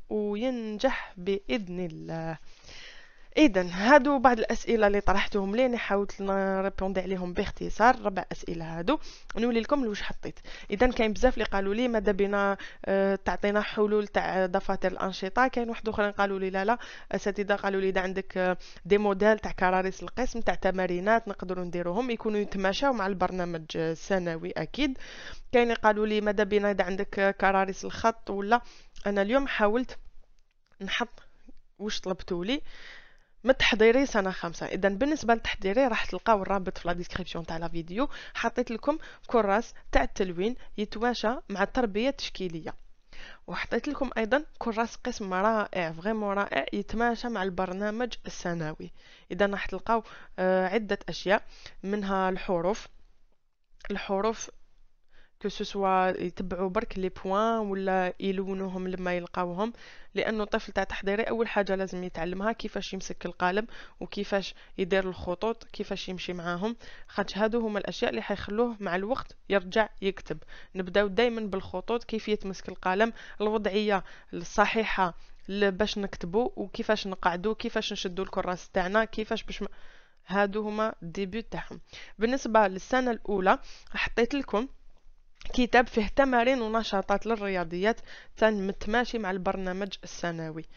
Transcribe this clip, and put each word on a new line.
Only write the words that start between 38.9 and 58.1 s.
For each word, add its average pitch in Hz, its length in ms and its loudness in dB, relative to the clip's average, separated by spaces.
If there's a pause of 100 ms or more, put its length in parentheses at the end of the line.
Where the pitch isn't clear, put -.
كراس 214 480 2 (180)
تاع - 100 8
التلوين 190 540 -2 (220)
يتواشى 214 500 -2 (200)
مع 196 140 -2
التربيه 220 460 2
التشكيليه، 175 640 -6 (720)
وحطيت - 420 -2
لكم 269 300 -2
ايضا 233 260 2 (140)
كراس 226 380 -2
قسم 208 380 -6
رائع، 190 580 0
فريمون 202 420 -2
رائع، - 380 -2
يتماشى 226 560 0
مع 208 140 -4
البرنامج 190 720 -2 (140)
السنوي. 170 640 -6 (400)
اذا 196 140 4
راح 202 200 -2
تلقاو، 220 360 0 (360)
آه، 185 280 4
عده 202 320 0 (100)
اشياء، 180 340 2 (400)
منها 196 460 0
الحروف، 180 600 0 (1040)
الحروف 202 600 -2 (920)
كو 202 60 -2
سو 202 160 -4
سوا 190 580 2
يتبعوا 180 460 -4
برك 208 300 -2
لي 185 100 -2
بوان 214 500 0
ولا 190 640 0